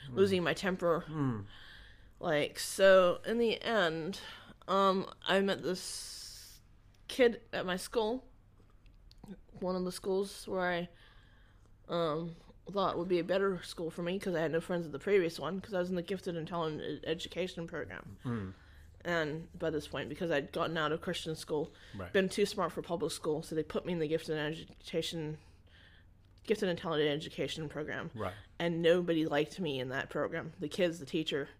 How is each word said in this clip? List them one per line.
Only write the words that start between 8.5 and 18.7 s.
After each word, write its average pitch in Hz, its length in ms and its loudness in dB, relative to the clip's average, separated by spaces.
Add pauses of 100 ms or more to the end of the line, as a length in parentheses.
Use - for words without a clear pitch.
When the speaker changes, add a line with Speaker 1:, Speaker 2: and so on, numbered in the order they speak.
Speaker 2:
one 185 160 -2
of 180 100 -2
the 180 60 -4
schools 196 560 -4
where 185 220 -2
I, 175 200 -2 (1040)
um, 165 420 0 (360)
thought 190 260 0
would 175 100 -2
be 180 120 4
a 165 40 0
better 190 400 0
school 165 260 -8
for 175 140 -6
me 180 160 -2
'cause 185 160 -2
I 156 60 2
had 156 100 2
no 165 80 2
friends 170 260 -2
at 147 60 -8
the - 80 -8
previous 185 400 4
one 175 220 -4
'cause 214 120 -12
I 180 60 0
was 180 100 0
in 185 60 0
the 175 60 0
gifted 185 340 -4
and 156 100 -4
talented 156 600 -4
education 170 600 -4
program. 101 600 -10
Speaker 1:
Mm. 104 280 -4 (520)